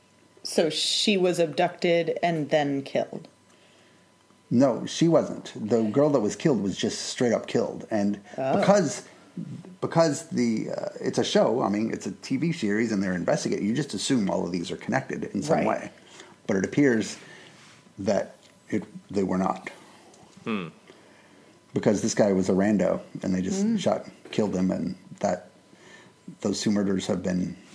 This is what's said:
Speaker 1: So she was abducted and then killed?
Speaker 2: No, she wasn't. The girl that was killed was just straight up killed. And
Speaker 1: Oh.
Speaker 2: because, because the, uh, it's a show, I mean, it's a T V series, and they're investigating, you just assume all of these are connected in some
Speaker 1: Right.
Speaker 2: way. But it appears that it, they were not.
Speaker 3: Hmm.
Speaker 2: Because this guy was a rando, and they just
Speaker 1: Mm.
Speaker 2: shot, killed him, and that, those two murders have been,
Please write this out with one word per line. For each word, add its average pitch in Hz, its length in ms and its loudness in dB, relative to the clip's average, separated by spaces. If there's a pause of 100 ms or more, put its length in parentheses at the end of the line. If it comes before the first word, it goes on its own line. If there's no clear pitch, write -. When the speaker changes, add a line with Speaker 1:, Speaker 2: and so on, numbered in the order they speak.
(420)
Speaker 1:
So 170 280 0
she - 460 0
was 180 220 2
abducted 170 840 2
and 156 280 0
then 143 320 2
killed? - 460 -4 (1200)
Speaker 2:
No, 120 360 2
she - 220 2
wasn't. 131 460 2
The 113 280 0
girl 139 280 4
that 139 100 4
was 101 160 0
killed 127 260 2
was 95 140 -2
just - 260 -2
straight 120 300 0
up 95 140 0
killed. 101 440 -4
And 101 280 0 (200)
Speaker 1:
Oh. 135 200 0
Speaker 2:
because, 190 440 2 (800)
because 156 480 2
the, 120 420 0
uh, - 180 -6 (120)
it's 131 180 -2
a 120 60 4
show, 135 380 2
I 113 60 2
mean, 107 240 0
it's - 140 -6
a 101 60 -6
T - 260 -6
V 165 140 0
series, 110 380 0
and 101 120 0
they're 92 120 0
investigating, 101 520 0
you 110 80 0
just 147 180 -4
assume 107 380 0
all 92 160 0
of 87 60 -6
these 90 180 -4
are 85 60 -6
connected - 480 -4 (100)
in - 80 -2
some 160 160 0
Speaker 1:
Right. 151 80 0
Speaker 2:
way. - 240 -2 (560)
But 104 100 0
it 95 80 2
appears 117 540 2 (800)
that 101 380 -2 (340)
it, 107 140 -2 (260)
they 98 120 0
were 92 160 0
not. - 300 -2 (760)
Speaker 3:
Hmm. 101 240 -6 (1080)
Speaker 2:
Because 104 260 2
this 113 140 -2
guy 104 180 4
was 92 160 2
a 101 40 2
rando, 92 480 2 (220)
and 92 120 -2
they 92 80 0
just 190 240 -2
Speaker 1:
Mm. 226 120 2
Speaker 2:
shot, 104 280 -2 (240)
killed 107 260 0
him, 92 140 2
and - 260 -4 (240)
that, - 300 -2 (880)
those 101 220 -2
two 110 80 0
murders 98 360 0
have 95 160 -2
been, 90 320 -2 (200)